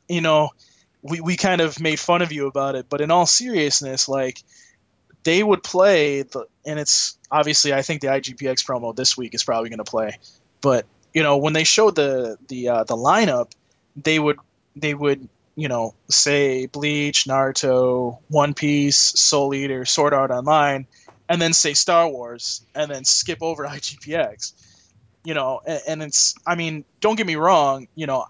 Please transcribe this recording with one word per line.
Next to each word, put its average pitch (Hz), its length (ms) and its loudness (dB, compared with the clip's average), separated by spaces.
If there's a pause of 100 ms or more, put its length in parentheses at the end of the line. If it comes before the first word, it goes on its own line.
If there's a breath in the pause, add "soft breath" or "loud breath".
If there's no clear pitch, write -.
you 175 140 -2
know, 156 300 4 (500 soft breath)
we, 165 180 -8
we 170 160 -2
kind 185 240 2
of 156 220 0
made 156 180 0
fun 175 220 2
of 165 100 -2
you 143 160 -4
about 139 280 -2
it, 127 140 -8
but 143 120 -2
in 151 100 0
all 175 140 6
seriousness, 147 840 0
like, 135 340 -4 (840 soft breath)
they 175 200 2
would 208 200 2
play 160 580 2
the, 131 240 -10 (200)
and 151 140 -6
it's - 380 -2 (120)
obviously, 147 440 2
I 135 80 2
think 151 200 -4
the 139 80 -4
I 135 120 0
G 127 120 -10
P 135 140 -8
X 131 160 -2
promo 120 320 -6
this 127 220 -2
week 123 180 -8
is 113 80 -4
probably 113 260 -2
gonna 110 140 -10
play, - 340 -4 (440 soft breath)
but, 127 240 2 (280)
you 160 80 2
know, 143 140 4
when 147 160 2
they 156 140 2
showed 214 300 4
the, 131 420 0 (100)
the, 123 220 -4
uh, 117 160 2
the 117 100 -4
lineup, 139 560 2 (500)
they 156 160 2
would, 147 220 0 (380)
they 147 160 -4
would, 143 340 -2 (280)
you 151 120 -4
know, 117 260 -4 (160)
say 135 580 2
Bleach, 147 580 -2
Naruto, 127 920 0 (120)
One 147 240 2
Piece, 147 440 0 (220)
Soul 139 340 2
Eater, 135 300 -4
Sword 143 300 0
Art 135 180 2
Online, 139 560 2 (400 soft breath)
and 170 140 2
then 165 100 2
say 156 220 2
Star 170 360 4
Wars, 120 560 -10 (100)
and 147 140 -4
then 131 140 -10
skip - 380 0
over 151 260 -6
<laughs> - 0 -
I 139 120 -12
G - 220 -10
P 151 140 -8
X. 117 380 -4 (720 soft breath)
You 160 80 -6
know, 131 320 -4
and, 160 220 -4
and 156 160 -6
it's, - 320 0 (100)
I 175 100 0
mean, 160 280 -6 (160)
don't 220 160 2
get 214 100 -2
me 160 120 -2
wrong, 147 580 2
you 160 100 -8
know, 135 240 -2